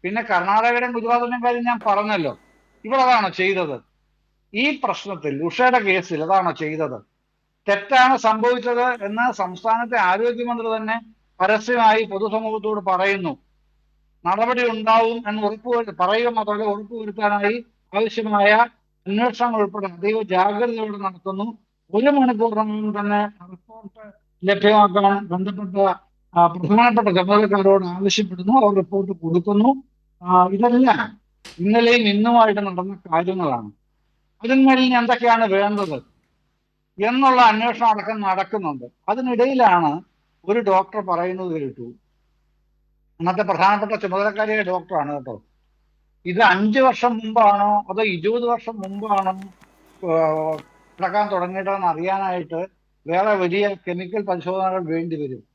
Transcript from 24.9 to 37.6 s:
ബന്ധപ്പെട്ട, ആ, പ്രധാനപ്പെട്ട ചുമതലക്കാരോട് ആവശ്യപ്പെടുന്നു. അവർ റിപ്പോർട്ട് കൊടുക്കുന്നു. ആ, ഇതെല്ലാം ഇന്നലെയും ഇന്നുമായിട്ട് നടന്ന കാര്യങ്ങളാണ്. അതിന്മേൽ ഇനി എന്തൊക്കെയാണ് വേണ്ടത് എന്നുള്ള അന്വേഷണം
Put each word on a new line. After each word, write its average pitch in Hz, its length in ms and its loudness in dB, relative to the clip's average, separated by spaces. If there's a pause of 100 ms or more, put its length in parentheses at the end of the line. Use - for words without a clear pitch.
ബന്ധപ്പെട്ട, 190 680 -2 (400)
ആ, 170 120 6
പ്രധാനപ്പെട്ട 208 680 2
ചുമതലക്കാരോട് 196 680 4
ആവശ്യപ്പെടുന്നു. 185 680 -4
അവർ 208 220 4
റിപ്പോർട്ട് 196 360 -2
കൊടുക്കുന്നു. 202 720 0 (400)
ആ, 180 220 4
ഇതെല്ലാം 220 720 2 (400)
ഇന്നലെയും 233 480 4
ഇന്നുമായിട്ട് 214 540 4
നടന്ന 190 360 -6 (160)
കാര്യങ്ങളാണ്. 160 580 -2 (720)
അതിന്മേൽ 262 360 6
ഇനി 254 160 2
എന്തൊക്കെയാണ് 233 520 2
വേണ്ടത് 196 640 -2 (960)
എന്നുള്ള 254 360 4
അന്വേഷണം 226 460 4